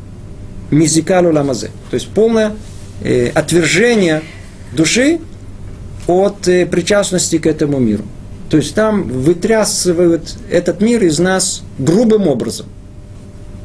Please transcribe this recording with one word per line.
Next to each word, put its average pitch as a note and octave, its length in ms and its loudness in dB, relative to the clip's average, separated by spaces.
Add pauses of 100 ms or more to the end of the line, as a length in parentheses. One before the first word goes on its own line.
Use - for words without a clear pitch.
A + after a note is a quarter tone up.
(720)
мизикалу E3 640 4
ламазе. C#3 380 0 (200)
То - 40 -6
есть B2 140 -4
полное, A3 440 2 (500)
э, B2 320 2
отвержение D#3+ 880 2 (500)
души B3 480 2 (880)
от, F#3+ 400 2
э, F3+ 180 4
причастности F3 720 0
к D#3+ 80 0
этому D3 320 0
миру. G#2+ 260 2 (460)
То D#3 60 4
есть - 180 0
там G#3+ 300 2
вытрясывают E3+ 1300 2 (140)
этот E3+ 300 0
мир A3 240 2
из D#3 140 4
нас F#3 440 0 (160)
грубым G3+ 500 4
образом. A2+ 380 -2 (1000)